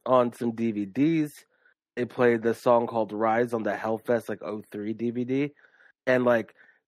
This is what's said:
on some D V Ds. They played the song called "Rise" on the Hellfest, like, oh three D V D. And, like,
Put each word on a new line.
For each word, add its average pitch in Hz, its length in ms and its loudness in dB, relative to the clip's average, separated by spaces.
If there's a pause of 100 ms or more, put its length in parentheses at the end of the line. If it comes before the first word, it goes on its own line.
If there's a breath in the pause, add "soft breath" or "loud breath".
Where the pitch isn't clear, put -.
on 123 280 4
some 120 180 -4
D 113 200 -2
V 104 140 -4
Ds. 147 600 -2 (500)
They 120 100 -4
played 117 380 2
the 113 100 2
song 120 340 2
called 110 240 -4
"Rise" 113 420 0
on 113 100 -2
the 101 100 -2
Hellfest, 110 560 -2
like, 104 140 -8
oh 104 280 -8
three 107 220 -6
D 117 180 -4
V 123 140 -4
D. 139 280 -2 (520 soft breath)
And, 127 200 2
like, 117 280 2 (340 soft breath)